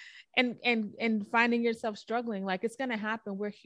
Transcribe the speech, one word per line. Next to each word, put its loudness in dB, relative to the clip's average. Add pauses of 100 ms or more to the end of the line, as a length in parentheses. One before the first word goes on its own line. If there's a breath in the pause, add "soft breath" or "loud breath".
(380 loud breath)
and, 2
and, 2
and 0
finding 4
yourself -2
struggling. -4
Like, -2
it's -2
gonna -2
happen. -4
We're, -4 (120)